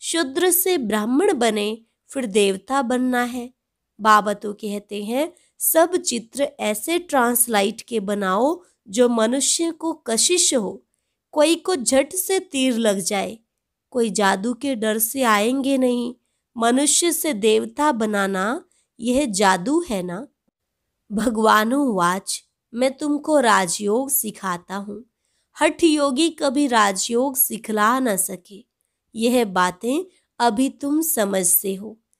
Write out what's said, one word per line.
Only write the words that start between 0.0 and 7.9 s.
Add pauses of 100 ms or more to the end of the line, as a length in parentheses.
शूद्र
से
ब्राह्मण
बने (300)
फिर
देवता
बनना
है। (460)
बाबा
तो
कहते
हैं (260)
सब
चित्र (180)
ऐसे
ट्रांसलाइट
के